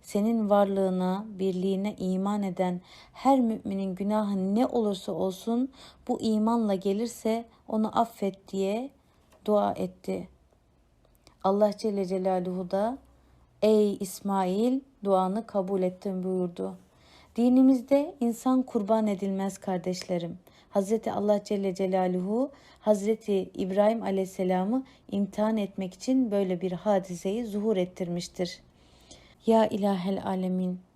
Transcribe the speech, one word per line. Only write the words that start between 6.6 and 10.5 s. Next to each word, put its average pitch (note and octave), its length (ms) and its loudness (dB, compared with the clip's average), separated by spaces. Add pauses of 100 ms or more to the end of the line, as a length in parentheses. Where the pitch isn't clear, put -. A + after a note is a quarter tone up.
gelirse A3 720 -2 (220)
onu A3 320 0
affet." G3+ 520 -4
diye G3+ 380 -2 (560)
dua G3+ 260 2
etti. F#3 560 -6 (1160)